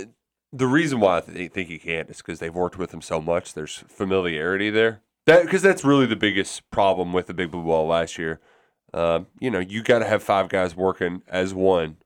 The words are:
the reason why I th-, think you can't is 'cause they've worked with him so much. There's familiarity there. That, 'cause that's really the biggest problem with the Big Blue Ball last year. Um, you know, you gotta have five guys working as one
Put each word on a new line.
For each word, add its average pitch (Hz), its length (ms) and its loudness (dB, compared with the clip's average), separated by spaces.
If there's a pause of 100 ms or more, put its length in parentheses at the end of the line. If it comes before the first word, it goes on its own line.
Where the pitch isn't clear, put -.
(520)
the 131 140 0
reason 135 340 2
why 92 180 6
I - 20 2
th-, 85 320 -12
think 92 160 -8
you 82 100 -14
can't 82 300 -6
is - 140 -20
'cause 85 160 -12
they've 82 160 -8
worked 87 240 -4
with 90 160 -8
him 80 80 -16
so 82 180 -4
much. 85 320 -4
There's - 360 -12
familiarity 95 840 -2
there. 110 320 0 (240)
That, 170 220 8
'cause 175 140 0
that's 190 220 2
really 139 220 4
the 113 100 -2
biggest 95 540 -2
problem 92 420 2
with 90 140 0
the 92 80 -12
Big 87 160 -4
Blue 85 140 -8
Ball 80 220 2
last 82 300 -2
year. 80 240 -6 (540)
Um, 85 320 0 (140)
you 131 100 -4
know, 101 80 -2
you 98 240 -6
gotta 113 240 4
have 104 160 0
five 95 260 0
guys 90 260 -2
working 92 540 -2
as 95 240 -2
one 92 540 2